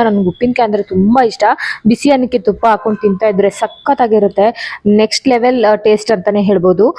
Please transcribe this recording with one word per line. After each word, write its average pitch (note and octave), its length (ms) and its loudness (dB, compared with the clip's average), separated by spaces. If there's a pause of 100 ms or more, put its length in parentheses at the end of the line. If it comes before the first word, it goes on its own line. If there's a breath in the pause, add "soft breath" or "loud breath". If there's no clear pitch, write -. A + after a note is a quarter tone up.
ನನ್ಗೆ G3+ 240 0
ಉಪ್ಪಿನಕಾಯಿ A#3+ 380 -2
ಅಂದ್ರೆ G#3 160 -2
ತುಂಬಾ G#3 420 0
ಇಷ್ಟ. G#3 200 -2 (420 loud breath)
ಬಿಸಿ A#3+ 240 2
ಅನ್ನಕ್ಕೆ B3 280 0
ತುಪ್ಪ - 280 -2
ಹಾಕೊಂಡು G#3+ 340 -2
ತಿಂತಾ G3+ 280 0
ಇದ್ರೆ G3+ 220 0
ಸಖತ್ತಾಗಿರುತ್ತೆ. A3 1400 -2
ನೆಕ್ಸ್ಟ್ G#3+ 420 0
ಲೆವೆಲ್, B3 360 0
ಆ, G#3+ 100 2
ಟೇಸ್ಟ್ G#3+ 380 0
ಅಂತಾನೆ G#3 300 -2
ಹೇಳ್ಬೋದು. F#3 560 2